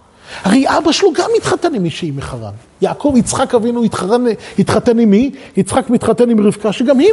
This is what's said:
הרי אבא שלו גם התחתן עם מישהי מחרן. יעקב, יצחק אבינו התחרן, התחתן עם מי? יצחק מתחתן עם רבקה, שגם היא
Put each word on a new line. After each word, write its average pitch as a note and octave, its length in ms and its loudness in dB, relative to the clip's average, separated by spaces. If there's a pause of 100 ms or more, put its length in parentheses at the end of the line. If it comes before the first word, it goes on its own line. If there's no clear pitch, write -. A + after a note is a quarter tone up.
(420)
הרי B3+ 260 2
אבא D#4+ 240 0
שלו F#4+ 200 2
גם F4 240 -2
התחתן F4+ 380 -2
עם G3+ 80 -2
מישהי E3 280 -4
מחרן. A#2+ 420 -10 (280)
יעקב, C#4 360 -2
יצחק B3 380 0
אבינו A#3+ 280 0
התחרן, A3 420 0 (340)
התחתן A3+ 400 2
עם A3+ 120 4
מי? A#3+ 200 4 (260)
יצחק G3 340 -2
מתחתן A#3+ 400 2
עם G#3 160 2
רבקה, G#3 260 0
שגם C4 260 0
היא E4 140 4